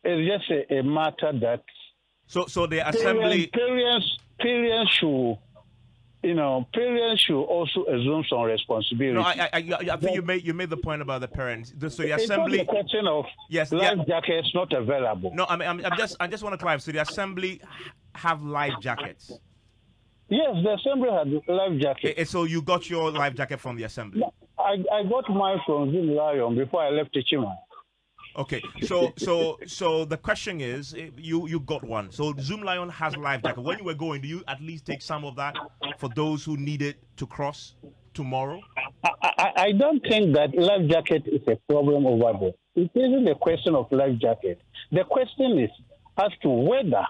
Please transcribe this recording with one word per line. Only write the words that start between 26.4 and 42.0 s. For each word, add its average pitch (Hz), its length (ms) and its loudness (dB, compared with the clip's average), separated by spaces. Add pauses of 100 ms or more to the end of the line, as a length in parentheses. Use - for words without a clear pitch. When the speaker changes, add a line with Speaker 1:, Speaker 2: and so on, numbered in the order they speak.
Speaker 1:
before 135 280 0
I 143 80 2
left 147 240 0
Ichima. 123 420 0 (800)
Speaker 2:
Okay, - 260 -6 (200)
so, - 340 0
so, 165 500 0
so 160 380 0
the 156 120 -6
question 196 440 -4
is, 135 340 -8
eh, 156 220 -14
you, 160 320 -4
you 165 100 -4
got 139 240 -6
one. 107 300 -6
So 147 260 -4
Zoom 180 240 -6
Lion 180 280 -4
has 156 260 -4
life 139 260 -4
jacket. - 180 -4
When 170 180 -4
you 202 60 -14
were 165 100 -6
going, 151 260 -6
do 143 80 -10
you 170 180 -10
at 135 140 -10
least 160 260 -14
take 139 160 -10
some 151 220 -8
of 139 100 -12
that 139 220 -6 (420)
for 139 120 -6
those 151 340 -2
who 151 120 -4
need 143 240 -4
it 143 180 -4 (180)
to 135 100 -8
cross - 480 -8 (400)
tomorrow? 135 460 -4 (420)
Speaker 1:
I, 170 80 4 (120)
I, - 340 2
I 202 160 4
don't 269 340 6
think 208 300 6
that 147 200 4
life 180 320 6
jacket 160 380 4
is - 220 0
a 113 80 4 (120)
problem 143 380 6